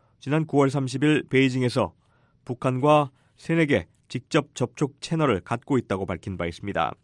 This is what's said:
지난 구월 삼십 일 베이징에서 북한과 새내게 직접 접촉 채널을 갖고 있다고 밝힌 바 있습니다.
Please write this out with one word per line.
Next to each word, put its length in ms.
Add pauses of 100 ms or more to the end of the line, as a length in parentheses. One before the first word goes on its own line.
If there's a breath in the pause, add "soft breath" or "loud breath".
(200)
지난 260
구월 240
삼십 320
일 260
베이징에서 640 (520)
북한과 680 (260)
새내게 500 (220)
직접 460
접촉 480
채널을 380
갖고 360
있다고 300
밝힌 320
바 80
있습니다. 580